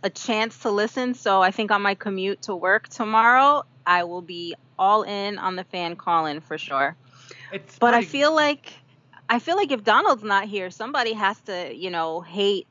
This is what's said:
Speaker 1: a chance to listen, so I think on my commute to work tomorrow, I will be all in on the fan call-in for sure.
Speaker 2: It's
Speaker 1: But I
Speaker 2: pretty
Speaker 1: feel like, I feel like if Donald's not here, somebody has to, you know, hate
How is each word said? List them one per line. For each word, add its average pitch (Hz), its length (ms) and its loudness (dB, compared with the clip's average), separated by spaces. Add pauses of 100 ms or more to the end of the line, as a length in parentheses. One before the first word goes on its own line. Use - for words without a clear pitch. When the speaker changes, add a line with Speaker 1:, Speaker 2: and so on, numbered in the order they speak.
Speaker 1:
a 196 60 -2
chance 220 500 -4
to 226 120 -2
listen, 240 440 -2
so 208 260 2
I 185 100 4
think 208 200 -4
on 202 100 2
my 196 140 0
commute 196 480 -6
to 196 120 -6
work 185 320 0
tomorrow, 240 760 4 (220)
I 180 200 2
will 175 160 -10
be 170 340 -12 (240)
all 202 240 4
in 202 340 -6
on 185 200 -6
the 185 80 -10
fan 175 320 -8
call-in 160 420 -2
for 156 180 -10
sure. 139 380 -2 (560)
Speaker 2:
It's - 260 -14
Speaker 1:
But 240 160 4
I 233 40 6
Speaker 2:
pretty 208 100 0
Speaker 1:
feel 294 260 2
like, 294 380 0 (560)
I 233 120 0
feel 339 180 -2
like 339 140 0
if 220 120 -4
Donald's 233 400 2
not 202 220 0
here, 196 240 -6
somebody 240 440 -4
has 208 280 -2
to, 180 340 -10
you 175 140 -10
know, 165 320 -4
hate 196 500 -2